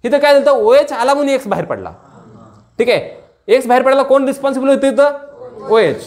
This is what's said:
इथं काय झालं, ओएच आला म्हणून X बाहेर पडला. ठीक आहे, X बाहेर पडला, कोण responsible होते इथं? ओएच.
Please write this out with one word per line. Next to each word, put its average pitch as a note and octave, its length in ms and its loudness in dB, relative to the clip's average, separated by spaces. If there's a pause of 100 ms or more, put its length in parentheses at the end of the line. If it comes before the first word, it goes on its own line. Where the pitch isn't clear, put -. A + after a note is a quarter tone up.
इथं A#3+ 140 0
काय C#4+ 160 4
झालं, C#4 160 4
ओएच C4+ 420 2
आला B3+ 220 0
म्हणून C#4 200 -2
X B3 120 -6
बाहेर F3 180 -4
पडला. G2 280 -12 (840)
ठीक A#3+ 100 0
आहे, - 680 -4
X B3+ 120 0
बाहेर B3 160 2
पडला, C4+ 200 2
कोण C#4 240 2
responsible C4+ 420 -2
होते C4+ 200 2
इथं? C#4 220 2 (600)
ओएच. F#3+ 360 0